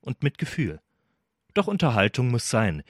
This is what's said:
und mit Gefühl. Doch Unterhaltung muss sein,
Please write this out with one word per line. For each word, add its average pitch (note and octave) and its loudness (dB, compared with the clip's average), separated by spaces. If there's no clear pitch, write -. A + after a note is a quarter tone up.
und - -6
mit C#3+ -2
Gefühl. G#2 -4
Doch G3 0
Unterhaltung B2 2
muss A#2+ -2
sein, G2 0